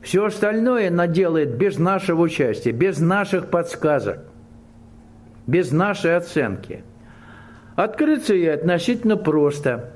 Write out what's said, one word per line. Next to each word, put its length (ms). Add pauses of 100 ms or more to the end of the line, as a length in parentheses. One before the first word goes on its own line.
Всё 240
остальное 600
она 180
делает 520
без 200
нашего 460
участия, 480
без 280
наших 520
подсказок, 680 (1200)
без 260
нашей 460
оценки. 680 (920)
Открыться 580
ей 180
относительно 640
просто 800